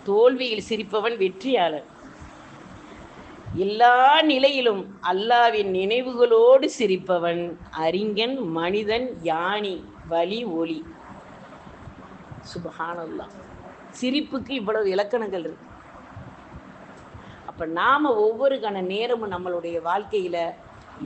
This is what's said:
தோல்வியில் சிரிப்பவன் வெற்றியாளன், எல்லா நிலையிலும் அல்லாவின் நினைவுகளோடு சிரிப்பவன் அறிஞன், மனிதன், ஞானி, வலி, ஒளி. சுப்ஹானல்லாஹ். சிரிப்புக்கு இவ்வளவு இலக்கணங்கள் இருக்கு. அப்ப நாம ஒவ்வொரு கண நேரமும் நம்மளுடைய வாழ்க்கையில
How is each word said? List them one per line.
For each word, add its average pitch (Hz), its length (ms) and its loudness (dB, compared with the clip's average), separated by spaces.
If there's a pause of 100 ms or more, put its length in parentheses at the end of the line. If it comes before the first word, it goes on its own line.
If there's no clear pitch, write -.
தோல்வியில் 233 640 2
சிரிப்பவன் 214 480 -4
வெற்றியாளன், 185 680 0 (1700)
எல்லா 240 680 6
நிலையிலும் 262 800 2
அல்லாவின் 214 680 2
நினைவுகளோடு 240 960 4
சிரிப்பவன் 175 920 -2 (140)
அறிஞன், 208 680 -2
மனிதன், 208 840 -2
ஞானி, 180 600 -4 (240)
வலி, 180 360 -2
ஒளி. 165 420 -6 (1600)
சுப்ஹானல்லாஹ். 165 880 -10 (680)
சிரிப்புக்கு 262 500 -4
இவ்வளவு 214 400 -2
இலக்கணங்கள் 202 500 -2
இருக்கு. 160 260 -12 (1800)
அப்ப - 200 -8
நாம 240 480 2
ஒவ்வொரு 226 460 0
கண 202 200 -6
நேரமும் 214 500 -4
நம்மளுடைய 175 540 -6
வாழ்க்கையில 175 680 -4 (520)